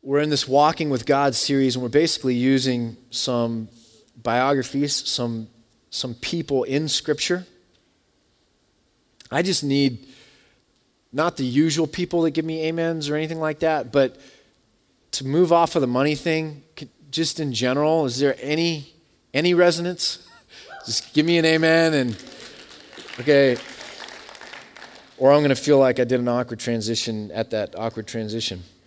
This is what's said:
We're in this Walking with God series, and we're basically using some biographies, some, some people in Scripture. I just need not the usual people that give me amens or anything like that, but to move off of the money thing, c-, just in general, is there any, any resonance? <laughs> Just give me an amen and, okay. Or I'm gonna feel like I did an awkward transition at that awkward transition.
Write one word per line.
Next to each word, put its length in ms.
We're 200
in 80
this 180
Walking 420
with 160
God 300
series, 400
and 80
we're 60
basically 440
using 640
some 580
biographies, 800
some, 540
some 240
people 500
in 240
Scripture. 580
I 120
just 200
need 460
not 240
the 80
usual 420
people 360
that 100
give 140
me 240
amens 400
or 80
anything 240
like 180
that, 320
but 240
to 140
move 260
off 240
of 60
the 60
money 280
thing, 480
c-, 100
just 300
in 100
general, 540
is 140
there 220
any, 520
any 200
resonance? 720
<laughs> 300
Just 280
give 120
me 120
an 80
amen 480
and, 300
okay. 380
Or 160
I'm 80
gonna 140
feel 220
like 220
I 60
did 160
an 80
awkward 300
transition 720
at 200
that 260
awkward 300
transition. 560